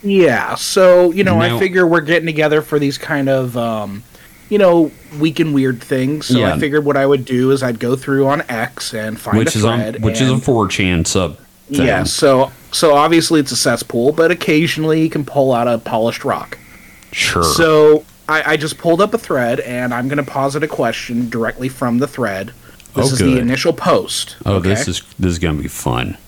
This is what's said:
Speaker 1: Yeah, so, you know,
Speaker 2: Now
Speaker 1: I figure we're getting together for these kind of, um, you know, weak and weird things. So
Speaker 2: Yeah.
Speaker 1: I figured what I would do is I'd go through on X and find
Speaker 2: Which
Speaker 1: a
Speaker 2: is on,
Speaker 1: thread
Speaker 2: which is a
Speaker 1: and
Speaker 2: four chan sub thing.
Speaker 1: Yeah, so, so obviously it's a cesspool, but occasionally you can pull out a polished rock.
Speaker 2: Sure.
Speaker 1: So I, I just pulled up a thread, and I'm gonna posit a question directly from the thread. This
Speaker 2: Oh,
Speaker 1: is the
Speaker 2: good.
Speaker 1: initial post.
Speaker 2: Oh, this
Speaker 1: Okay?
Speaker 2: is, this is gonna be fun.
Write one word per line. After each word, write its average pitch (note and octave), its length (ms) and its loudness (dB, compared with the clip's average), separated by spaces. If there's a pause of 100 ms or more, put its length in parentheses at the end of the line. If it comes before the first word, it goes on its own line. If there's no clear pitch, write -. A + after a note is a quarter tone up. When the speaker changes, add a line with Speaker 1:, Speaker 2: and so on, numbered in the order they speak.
Speaker 1:
Yeah, E3+ 500 4
so, F3+ 560 6
you F#3+ 140 0
know, - 160 2
Speaker 2:
Now - 160 0
Speaker 1:
I - 20 -2
figure F#3 300 2
we're E3 140 2
getting D#3+ 240 0
together D3+ 360 0
for D3+ 160 -2
these C#3 200 -2
kind C#3 300 -2
of, B2+ 280 0
um, G#2+ 480 -6 (440)
you G#3 100 0
know, E3+ 340 4 (260)
weak D#3 220 -2
and D#3+ 140 0
weird C3 280 0
things. C#3 440 -4
So B2 120 2
Speaker 2:
Yeah. G2 160 0
Speaker 1:
I D2 60 -2
figured D3+ 240 0
what C#3+ 120 0
I C#3 100 2
would C#3 180 2
do B2+ 260 0
is C3+ 140 0
I'd A#2+ 160 -4
go B2 160 0
through C3+ 320 0
on D3+ 200 0
X - 460 -8
and G#2+ 240 -6
find G#2 200 -2
Speaker 2:
Which C3 180 0
Speaker 1:
a - 20 0
Speaker 2:
is G#2 60 0
on, A#2 160 0
Speaker 1:
thread A2 240 -6
Speaker 2:
which A2 160 -2
is C3 100 2
a B2+ 40 2
Speaker 1:
and - 100 -2
Speaker 2:
four A2+ 240 0
chan F2+ 380 0
sub F2 300 -2 (300)
thing. F2+ 200 0
Speaker 1:
Yeah, G2 180 0
so, C3+ 480 2 (180)
so D3+ 240 2
obviously D#3+ 460 4
it's C3 100 -4
a B2 60 -6
cesspool, B2 560 0
but E3 180 2
occasionally D#3+ 720 0
you D#3 80 0
can D3+ 140 -4
pull C3 280 0
out A#2 140 0
a A#2 120 0
polished A2+ 460 -4
rock. - 340 -6 (520)
Speaker 2:
Sure. - 320 -2
Speaker 1:
So D3+ 640 4 (220)
I, D3+ 260 0
I D#3+ 40 0
just D3+ 220 -6
pulled E3+ 240 2
up A3 100 0
a A3+ 60 -2
thread, B2 420 -2
and B2 320 -6
I'm B2 160 -4
gonna C#3+ 160 -2
posit C#3 380 -4
a D#3 40 -2
question A#2+ 640 -4
directly A#2 400 -6
from A#2+ 300 -2
the C#3 100 0
thread. G2 440 -6 (420)
This C3+ 160 0
Speaker 2:
Oh, - 20 -2
Speaker 1:
is B2+ 60 -2
the G2 80 2
Speaker 2:
good. B2+ 160 2
Speaker 1:
initial C3 320 0
post. - 600 -2 (100)
Speaker 2:
Oh, F#2+ 140 0
this G2 200 0
Speaker 1:
Okay? F#2 120 -4
Speaker 2:
is, - 100 -8 (160)
this F2+ 140 0
is E2 60 -4
gonna D#2 220 -2
be C#2 80 -6
fun. - 480 -4 (120)